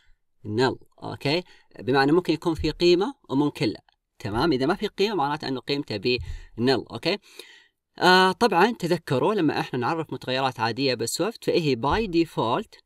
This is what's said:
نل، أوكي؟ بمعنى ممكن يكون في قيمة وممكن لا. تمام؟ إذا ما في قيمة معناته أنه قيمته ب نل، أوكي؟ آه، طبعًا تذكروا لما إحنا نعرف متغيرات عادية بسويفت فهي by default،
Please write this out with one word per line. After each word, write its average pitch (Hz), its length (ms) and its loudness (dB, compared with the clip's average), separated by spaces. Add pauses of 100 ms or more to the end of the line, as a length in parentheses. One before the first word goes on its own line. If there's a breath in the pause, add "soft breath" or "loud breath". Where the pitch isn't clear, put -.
(440 soft breath)
نل، 110 300 0 (280)
أوكي؟ 139 400 -4 (360 soft breath)
بمعنى 139 320 2
ممكن 175 220 2
يكون 160 200 -2
في 156 180 -4
قيمة 175 420 2 (160)
وممكن 143 380 0
لا. - 160 -6 (360)
تمام؟ 117 320 0
إذا 127 140 2
ما 175 100 0
في 208 120 -6
قيمة 208 280 -2
معناته 143 320 -4
أنه 127 120 -4
قيمته 143 380 -6
ب 123 200 0 (400 loud breath)
نل، 120 340 2
أوكي؟ 165 260 -4 (840 loud breath)
آه، 185 320 6
طبعًا 196 400 2
تذكروا 170 640 -2
لما 160 260 0
إحنا 127 200 -6
نعرف 151 340 -4
متغيرات 131 460 -4
عادية 120 340 0
بسويفت 139 520 -4
فهي 151 300 2
by 160 320 -2
default، 160 800 -2